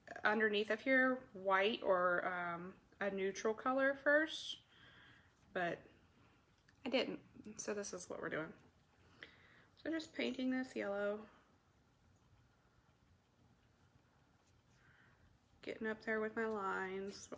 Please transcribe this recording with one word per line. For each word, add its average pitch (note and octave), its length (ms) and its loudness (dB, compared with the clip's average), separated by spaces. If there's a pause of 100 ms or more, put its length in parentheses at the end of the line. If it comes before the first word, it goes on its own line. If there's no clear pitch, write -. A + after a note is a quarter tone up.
(240)
underneath G#3+ 460 4
of A3 120 0
here C4 420 4 (100)
white G3 500 2
or, F3+ 420 4
um, F3 480 -4 (260)
a G3+ 120 0
neutral G3 420 0
color C4+ 400 2
first, D4+ 640 2 (960)
but F3 260 -2 (1080)
I B3+ 40 -4
didn't. A3 300 0 (380)
So - 160 -4
this G3+ 200 -6
is F3+ 160 -10
what - 120 -8
we're E3 80 -4
doing. D3+ 220 -4 (1300)
So D4 80 -4
just D#4+ 220 -4
painting B3+ 360 -2
this B3+ 260 -4
yellow. G3+ 440 -2 (4000)
Getting - 260 -8
up A3 160 -4
there A3 160 0
with A3 160 -2
my A3+ 120 0
lines, G3 920 -4